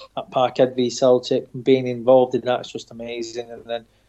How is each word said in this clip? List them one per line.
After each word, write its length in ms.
at 140
Parkhead 440
v 140
Celtic 640
and 100
being 240
involved 480
in 60
that 200
is 100
just 200
amazing. 600
And 140
then 200